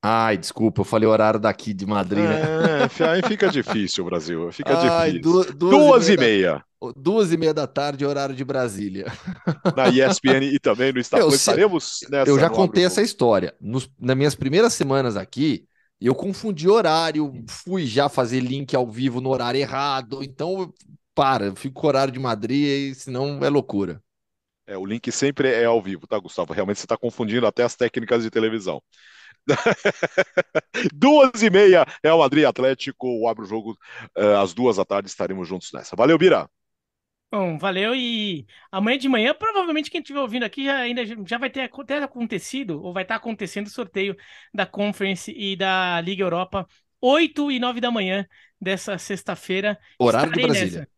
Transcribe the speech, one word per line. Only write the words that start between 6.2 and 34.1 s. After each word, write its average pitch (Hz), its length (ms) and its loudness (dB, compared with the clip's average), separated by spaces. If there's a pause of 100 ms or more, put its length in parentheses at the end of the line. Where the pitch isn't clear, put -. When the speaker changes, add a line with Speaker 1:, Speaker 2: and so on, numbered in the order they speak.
Speaker 1:
da 80 60 2
Speaker 2:
meia. 71 120 -8 (300)
Speaker 1:
Duas 175 380 2
e 170 40 0
meia 160 160 0
da 151 120 -2
tarde, 143 400 -4
horário 139 300 -4
de 131 100 -8
Brasília. 104 600 -4
<laughs> - 720 -4
Speaker 2:
Na 131 140 4
E 127 120 4
S 135 200 2
P 131 80 2
N 135 160 4
e 139 140 0
também 127 340 2
no 123 100 -2
Star - 160 2
Speaker 1:
Meu, 165 100 4
Speaker 2:
Plus, 139 120 2
Speaker 1:
se-, - 80 0
Speaker 2:
estaremos 185 500 0 (100)
nessa 139 200 2
Speaker 1:
eu 143 60 6
já 135 60 6
Speaker 2:
no 165 120 4
Abre - 40 0
o 185 100 4
Speaker 1:
contei 175 180 2
essa 180 160 0
Speaker 2:
Jogo. 220 40 4
Speaker 1:
história. 101 540 2
Nos, 117 300 -6 (100)
nas 127 160 0
minhas 139 200 2
primeiras 175 380 2
semanas 135 440 0
aqui, 117 500 -4 (320)
eu 120 140 2
confundi 190 560 -4
horário, 156 800 0
fui 180 380 -6
já 135 200 0
fazer 127 340 0
link 135 340 -6
ao 127 120 0
vivo 120 320 -4
no 131 120 -4
horário 123 280 -2
errado, 135 640 -6
então, 160 480 -8 (440)
para, 135 320 2
eu 98 80 -6
fico 135 260 -12
com 160 60 2
o - 20 4
horário 135 240 0
de 127 60 -10
Madrid, 135 720 -2
e 127 40 -14
senão 139 480 -6
é 139 60 2
loucura. 98 520 -2 (680)
Speaker 2:
É, 101 100 -12
o 95 80 -8
link 113 260 -6
sempre 135 400 0
é 117 140 2
ao 117 160 2
vivo, 92 240 -10
tá, 107 140 -6
Gustavo? 87 340 -8
Realmente 98 260 -4
você - 80 -14
tá 113 80 -2
confundindo 117 520 -2
até 120 160 0
as 120 120 -2
técnicas 117 460 -2
de 110 80 -4
televisão. 110 520 -4 (680)
<laughs> - 1500 -2
Duas 254 500 6
e 220 80 6
meia, 185 340 8 (180)
Real 160 140 4
Madrid 147 280 4
Atlético, 127 840 -2
abre 113 160 -4
o 98 40 -14
jogo, 107 300 -8 (400)